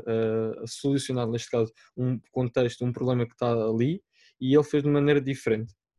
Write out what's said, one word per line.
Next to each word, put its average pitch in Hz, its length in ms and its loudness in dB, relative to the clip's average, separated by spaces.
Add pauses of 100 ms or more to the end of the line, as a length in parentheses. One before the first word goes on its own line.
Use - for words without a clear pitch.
eh, 113 560 -2
a 117 60 -10
solucionar, 135 600 -2
neste 117 220 -4
caso, 117 220 0 (240)
um 127 240 -2 (100)
contexto, 123 560 -2
um 123 60 0
problema 123 340 -2
que 117 80 -10
está 120 180 -2
ali, 117 520 0 (360)
e 131 160 2
ele 147 80 8
fez 143 200 0
de 147 60 2
maneira 147 320 4
diferente. 117 520 -2 (260)